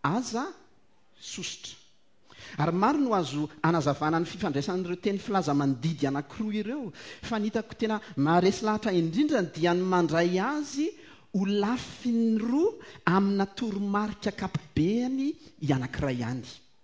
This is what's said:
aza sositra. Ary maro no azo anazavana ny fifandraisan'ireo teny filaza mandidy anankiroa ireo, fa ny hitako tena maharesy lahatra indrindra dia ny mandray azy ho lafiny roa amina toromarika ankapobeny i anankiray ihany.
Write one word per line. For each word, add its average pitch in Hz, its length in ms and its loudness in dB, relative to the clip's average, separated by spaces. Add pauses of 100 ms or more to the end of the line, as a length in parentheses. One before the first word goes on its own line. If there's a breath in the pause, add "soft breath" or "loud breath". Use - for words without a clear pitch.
aza 226 460 -2 (640)
sositra. - 640 -12 (800 loud breath)
Ary 160 160 2
maro 240 240 4
no 247 160 2
azo 147 340 0 (140)
anazavana 156 560 2
ny 170 80 0
fifandraisan'ireo 175 720 -4
teny 196 240 -2
filaza 180 320 0
mandidy 139 540 2
anankiroa 202 500 -4
ireo, 226 300 -4 (340 loud breath)
fa 226 160 -2
ny 208 80 0
hitako 220 320 -4
tena 214 220 0 (160 loud breath)
maharesy 175 500 4
lahatra 214 260 0
indrindra 185 540 2
dia 160 260 0
ny 180 140 2
mandray 175 560 2
azy 294 460 -2 (440 loud breath)
ho 196 140 0
lafiny 226 960 0
roa 302 320 2 (320 loud breath)
amina 196 400 4
toromarika 202 880 -2
ankapobeny 240 960 0 (320 loud breath)
i 143 100 0
anankiray 127 460 0
ihany. 120 240 -4 (420)